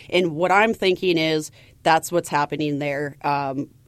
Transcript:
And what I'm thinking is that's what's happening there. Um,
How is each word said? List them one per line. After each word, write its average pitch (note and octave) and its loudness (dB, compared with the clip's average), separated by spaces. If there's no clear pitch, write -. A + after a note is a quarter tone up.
And F3 0
what F3 0
I'm G#3+ 4
thinking F#3 0
is D#3+ 0
that's D#3+ 2
what's E3+ 0
happening D3 -2
there. C#3+ -6
Um, C#3+ -2